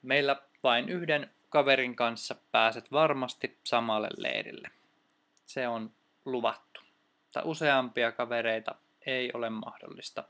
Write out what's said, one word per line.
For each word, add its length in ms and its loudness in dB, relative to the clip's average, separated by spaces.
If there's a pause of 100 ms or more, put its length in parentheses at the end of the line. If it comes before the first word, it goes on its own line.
Meillä 400 0 (200)
vain 260 2
yhden 420 -2 (180)
kaverin 480 4
kanssa 400 -2 (160)
pääset 400 2
varmasti 720 0
samalle 520 0
leirille. 540 -6 (760)
Se 220 -4
on 240 -6 (320)
luvattu. 560 -4 (520)
Tai 120 -4
useampia 680 2
kavereita 600 -2 (320)
ei 280 -2
ole 160 -4
mahdollista 800 -10